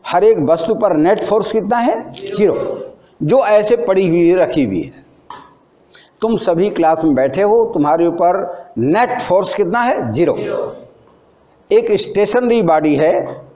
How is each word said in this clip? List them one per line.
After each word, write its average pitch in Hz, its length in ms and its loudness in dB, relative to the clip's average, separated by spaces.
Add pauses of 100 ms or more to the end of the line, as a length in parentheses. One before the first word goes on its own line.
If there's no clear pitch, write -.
हर 180 200 0
एक 220 140 4
वस्तु 165 360 0
पर 214 180 0
नेट 165 320 2
फोर्स 208 280 -2
कितना 220 240 -2
है? 302 380 -2
ज़ीरो। - 400 -2 (680)
जो 214 240 2
ऐसे 214 300 2
पड़ी 190 320 0
हुई 170 200 4
है, 180 80 4
रखी 151 280 0
हुई 92 180 -4
है। - 220 -16 (1160)
तुम 226 160 0
सभी 180 340 0
क्लास 160 340 0
में 151 100 2
बैठे 131 280 0
हो, 220 220 2 (100)
तुम्हारे 165 320 2
ऊपर 175 360 0 (360)
नेट 190 420 0
फोर्स 190 340 0
कितना 208 260 -2
है? 240 320 -2
ज़ीरो। 147 240 0 (1300)
एक 214 300 2
स्टेशनरी 226 640 0
बॉडी 156 340 2
है - 460 -2 (140)